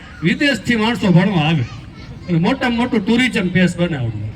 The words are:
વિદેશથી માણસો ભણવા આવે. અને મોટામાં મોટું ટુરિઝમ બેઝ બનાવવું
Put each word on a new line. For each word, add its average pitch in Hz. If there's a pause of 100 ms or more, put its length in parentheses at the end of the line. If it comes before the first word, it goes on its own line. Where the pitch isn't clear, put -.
(240)
વિદેશથી 254
માણસો 220
ભણવા 180
આવે. 151 (680)
અને 170
મોટામાં 240
મોટું 233
ટુરિઝમ 226
બેઝ 175
બનાવવું 120